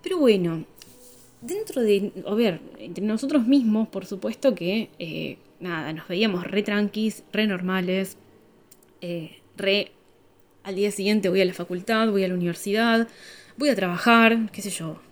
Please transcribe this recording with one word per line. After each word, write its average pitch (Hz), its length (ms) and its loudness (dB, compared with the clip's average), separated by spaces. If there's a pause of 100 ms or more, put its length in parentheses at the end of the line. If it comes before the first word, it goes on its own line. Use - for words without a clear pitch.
Pero 359 160 -4
bueno, 180 460 4 (760)
dentro 349 420 -6
de, 202 300 2 (140)
a 208 80 -2
ver, 208 260 2 (180)
entre 175 260 -8
nosotros 233 420 2
mismos, 226 420 4
por 185 180 -8
supuesto 214 480 -2
que, 185 440 -4
eh, 160 400 -8 (220)
nada, 160 320 -6
nos 160 140 -10
veíamos 185 380 -2
re 208 180 -2
tranquis, 208 680 -2
re 214 140 0
normales, 185 680 -2 (840)
eh, 170 380 -10 (180)
re 196 360 0 (720)
al 196 100 -8
día 202 160 0
siguiente 202 380 0
voy 185 120 2
a 185 40 4
la 175 100 0
facultad, 202 560 -2
voy 196 140 2
a 185 40 0
la 185 60 -2
universidad, 220 760 0 (480)
voy 277 140 2
a 233 60 2
trabajar, 226 760 4
qué 202 100 -12
sé 196 80 -8
yo. 160 300 -10 (120)